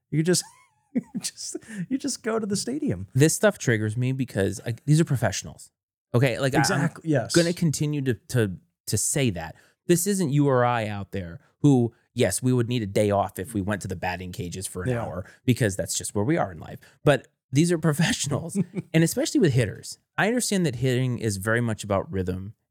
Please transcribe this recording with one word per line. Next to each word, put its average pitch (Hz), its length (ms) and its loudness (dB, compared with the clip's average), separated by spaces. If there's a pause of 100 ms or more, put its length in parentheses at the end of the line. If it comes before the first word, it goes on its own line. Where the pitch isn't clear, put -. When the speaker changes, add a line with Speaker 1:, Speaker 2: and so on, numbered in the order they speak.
(100)
Speaker 1:
You 156 120 2
just, 175 220 2 (240)
<laughs> - 260 -20
you - 80 0 (180)
just, - 360 -8 (320)
you 262 100 -2
just - 240 -6
go 226 160 -2
to 220 80 -2
the 196 100 -2
stadium. 220 580 -4
Speaker 2:
This 147 200 6
stuff 208 240 2
triggers 107 380 0
me 127 160 0
because, 101 520 -2
like, 113 220 -6
these 151 140 6
are 165 40 2
professionals. 107 680 -4 (440)
Okay, 120 240 2
like, 131 160 0
I, 131 40 4
I'm 120 40 4
Speaker 1:
Exactly, 143 480 -2
yes. 120 240 0
Speaker 2:
gonna 170 180 4
continue 151 500 -2
to, 127 120 -2 (140)
to, 107 240 0 (360)
to 107 100 -2
say 135 320 0
that. 80 240 -8 (320)
This 175 200 2
isn't 190 240 0
you 143 180 4
or 127 160 4
I 120 240 0
out 101 240 -8
there 85 260 -10 (220)
who, 127 320 6 (220)
yes, 117 280 2
we 127 100 2
would 120 160 0
need 123 140 -2
a 101 40 -2
day 104 240 2
off 98 280 0
if 92 160 -8
we 104 60 -2
went 95 220 -4
to 95 60 -10
the 95 80 -6
batting 90 360 -6
cages 92 340 -8
for 90 160 -10
an 127 80 -2
Speaker 1:
Yeah. 120 140 -2
Speaker 2:
hour 82 220 -10 (180)
because 113 320 2
that's 82 200 -4
just - 180 -8
where 104 100 0
we 156 140 0
are 147 120 -2
in 82 80 -14
life. - 220 -16 (240)
But 139 240 2 (240)
these 165 180 4
are 170 80 2
professionals, 165 800 0 (180)
Speaker 1:
<laughs> - 180 -6
Speaker 2:
and 165 100 6
especially 262 360 0
with 156 120 6
hitters. - 460 -2 (200)
I 170 100 2
understand 214 380 0
that 123 100 -2
hitting 127 420 0
is 104 180 -2
very 110 240 0
much 117 240 -2
about 101 260 -2
rhythm 92 440 -4 (160)